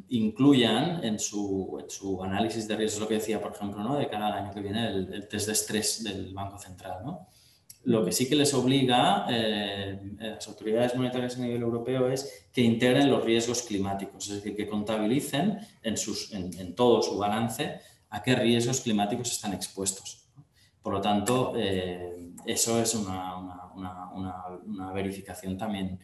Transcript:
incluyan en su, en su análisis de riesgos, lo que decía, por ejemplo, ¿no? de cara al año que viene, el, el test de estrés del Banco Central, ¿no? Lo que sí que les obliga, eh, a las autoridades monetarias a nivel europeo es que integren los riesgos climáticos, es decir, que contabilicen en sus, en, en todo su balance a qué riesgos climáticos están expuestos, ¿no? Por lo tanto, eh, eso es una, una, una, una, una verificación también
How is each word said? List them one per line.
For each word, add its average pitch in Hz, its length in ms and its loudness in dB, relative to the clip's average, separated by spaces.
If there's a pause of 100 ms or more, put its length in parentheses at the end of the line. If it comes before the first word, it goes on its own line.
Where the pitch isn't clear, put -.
incluyan 120 960 4
en 107 160 -2
su, 98 640 -2
en - 80 -16
su 95 340 -6
análisis 107 420 0
de 107 120 -2
riesgos, 107 240 0
lo 107 80 -2
que 110 60 2
decía, 107 260 -2
por 92 100 -6
ejemplo, 101 320 -6
¿no? 135 140 0
de 127 100 0
cara 107 200 -4
al 104 60 0 (120)
año 95 80 -8
que 101 80 -8
viene, 104 260 -2
el, 95 260 -4
el 101 140 -10
test 107 200 -2
de 107 60 0
estrés - 500 -2
del 95 300 -6
Banco 98 240 -8
Central, 92 460 -12
¿no? 156 240 -10 (560)
Lo 113 220 4
que 90 80 0
sí 123 160 2
que 151 60 4
les 143 180 6
obliga, 127 760 4
eh, 101 720 -2 (220)
a - 20 -6
las 110 240 -8
autoridades 110 480 0
monetarias 123 400 -2
a 127 60 -6
nivel 120 200 -2
europeo 120 460 0
es - 460 -4
que 123 80 4
integren 127 500 6
los 110 120 4
riesgos 117 400 2
climáticos, 98 640 -4
es 104 80 -6
decir, 101 180 -6
que 107 120 -4
contabilicen 113 920 0 (240)
en 107 140 -2
sus, - 360 -6
en, 90 240 -6
en 90 160 -10
todo 120 300 6
su - 140 -2
balance 113 640 -2 (280)
a - 140 -8
qué 127 120 4
riesgos 120 440 4
climáticos 117 500 0
están - 240 -4
expuestos, - 840 -8
¿no? - 100 -20 (360)
Por 101 120 -4
lo 98 80 0
tanto, 104 560 2
eh, 90 760 -4 (140)
eso 113 360 2
es 117 140 0
una, 92 420 -4
una, 92 380 -12
una, 92 380 -10
una, 92 300 -8 (220)
una 95 280 -8
verificación 95 640 -6
también 95 460 -4